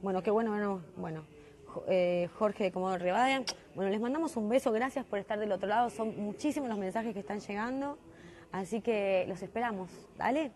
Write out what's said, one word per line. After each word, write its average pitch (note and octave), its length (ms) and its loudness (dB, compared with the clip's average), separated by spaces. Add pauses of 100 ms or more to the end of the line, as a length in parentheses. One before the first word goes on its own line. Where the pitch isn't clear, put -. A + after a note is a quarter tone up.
Bueno, F#3 220 0
qué G#3+ 80 2
bueno, A3 200 4
bueno, G3+ 300 0 (160)
bueno. D#3+ 260 -6 (440)
Jo-, - 200 -8
eh, F3 400 4 (100)
Jorge G#3+ 280 2
de F3+ 80 4
Comodoro F#3 280 0
Rivadavia. B3 420 4 (320)
Bueno, F#3+ 160 0
les G#3 100 2
mandamos C#4+ 340 0
un G#3+ 140 0
beso, B3 240 4
gracias B3+ 320 0
por G3+ 140 -2
estar G#3+ 200 -2
del G#3+ 140 0
otro G3 160 0
lado, A#3 200 4
son A3 300 -4
muchísimos C4 480 -2
los G#3+ 120 -2
mensajes G#3+ 340 -2
que G3 80 -6
están G#3 180 -6
llegando, B3+ 580 -4 (540)
así F#3+ 300 -2
que G3+ 480 4
los F3+ 120 -4
esperamos, G3 480 -2 (280)
¿dale? C4 380 2